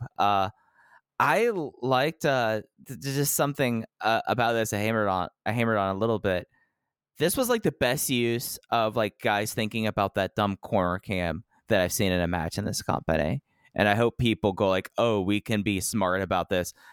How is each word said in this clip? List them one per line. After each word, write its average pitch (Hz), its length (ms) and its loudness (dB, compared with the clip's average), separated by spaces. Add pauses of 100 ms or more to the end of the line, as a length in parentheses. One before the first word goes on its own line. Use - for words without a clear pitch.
(180)
Uh, 98 320 2 (680)
I 165 280 2
l-, 185 360 -4
liked, 127 440 0
uh, 117 360 2 (240)
th-, 98 160 -12
th-, 135 140 -6
just 143 200 0
something, 135 500 0 (160)
uh, 110 260 2
about 117 240 0
this 113 220 0
I 104 60 -2
hammered 107 280 0
on, 92 220 0 (160)
I 107 80 -2
hammered 113 240 0
on 95 180 0
a - 20 -6
little 110 220 0
bit. 92 260 0 (760)
This 165 180 0
was, 254 100 0
like, 233 160 0
the 151 80 2
best 131 380 -2
use 120 500 0 (100)
of, 113 280 0
like, 107 220 -2
guys 107 340 0
thinking 110 340 -2
about 101 280 0
that 95 200 -2
dumb 101 220 0
corner 92 420 0
cam 87 460 -4 (240)
that 101 100 4
I've 90 140 0
seen 95 180 0
in 90 80 2
a 85 80 2
match 85 300 -4
in 104 80 -4
this - 160 -4
company. 80 600 -2 (320)
And 104 140 2
I 104 80 4
hope 117 220 0
people 107 340 2
go 98 160 0
like, 95 300 0
"Oh, 110 240 2
we 101 180 0
can 107 240 -2
be 101 160 0
smart 95 420 0
about 90 280 -2
this," 90 240 0 (200)